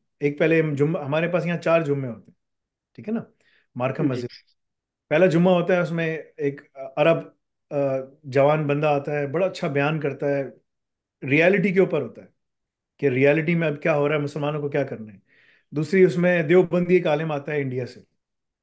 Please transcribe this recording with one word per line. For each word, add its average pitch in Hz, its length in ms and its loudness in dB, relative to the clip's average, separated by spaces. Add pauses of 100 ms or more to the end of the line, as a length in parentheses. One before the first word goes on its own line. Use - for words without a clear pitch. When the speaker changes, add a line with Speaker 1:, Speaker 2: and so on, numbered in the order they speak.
(220)
Speaker 1:
एक 143 180 -2
पहले 160 220 4
हम 156 140 -2
जुम्मा, 151 240 0
हमारे 151 280 -2
पास 170 180 -2
यहाँ 170 140 -2
चार 165 240 2
जुम्मे 139 240 -4
होते - 240 -14
हैं, - 60 -20 (600)
ठीक 120 100 -14
है 214 60 -6
ना, 220 120 -6 (500)
मार्कम 131 300 -2
Speaker 2:
जी। 135 60 0
Speaker 1:
मस्जिद। 120 180 -6 (800)
पहला 170 160 4
जुम्मा 170 240 4
होता 175 220 2
है, 180 80 2
उसमें 165 260 -4
एक 147 540 -6 (360)
अरब, 160 220 4 (520)
अ, 135 560 -4
जवान 143 400 2
बंदा 147 240 0
आता 143 200 -2
है, 147 200 -4
बड़ा 180 160 -2
अच्छा 185 220 -6
बयान 143 300 -2
करता 143 280 -4
है, 139 160 -2 (800)
रियलिटी 170 500 2
के 185 60 4
ऊपर 165 220 2
होता 113 200 -12
है - 80 -20 (720)
कि 143 80 0
रियलिटी 147 460 2
में 165 120 0
अब 147 140 -4
क्या 165 120 0
हो 143 140 0
रहा 151 80 0
है, 151 60 -2
मुसलमानों 147 400 -6
को 143 80 -6
क्या 143 140 -2
करना 113 280 -10
है। 98 100 -20 (520)
दूसरी, 180 320 4
उसमें 175 420 2
देवबंदी 180 480 4
एक 175 120 2
आलिम 156 240 -2
आता 143 200 -6
है 147 100 -2
इंडिया 127 240 -6
से, 104 180 -18 (600)